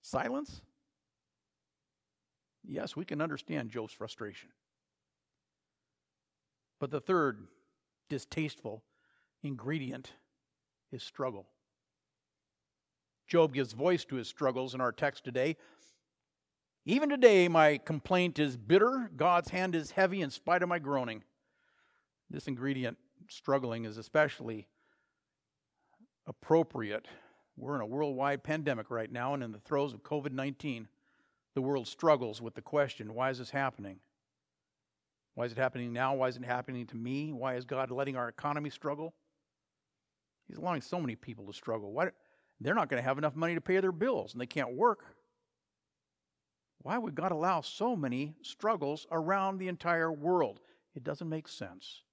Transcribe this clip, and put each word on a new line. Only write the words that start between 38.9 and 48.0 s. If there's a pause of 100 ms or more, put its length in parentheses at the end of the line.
He's
allowing
so
many
people
to
struggle.
Why, (480)
they're
not
gonna
have
enough
money
to
pay
their
bills,
and
they
can't
work. (1600)
Why
would
God
allow
so
many